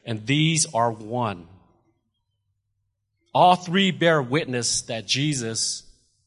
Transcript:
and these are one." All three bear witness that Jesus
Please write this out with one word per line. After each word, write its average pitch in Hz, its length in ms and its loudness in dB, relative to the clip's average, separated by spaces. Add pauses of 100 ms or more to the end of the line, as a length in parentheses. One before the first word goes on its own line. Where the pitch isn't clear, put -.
and 107 200 -8
these 151 480 2
are 117 180 2
one." 107 560 -6 (1900)
All 180 220 6
three 180 360 0
bear 156 300 4
witness 123 600 -2
that 110 220 -8
Jesus 127 760 -4 (440)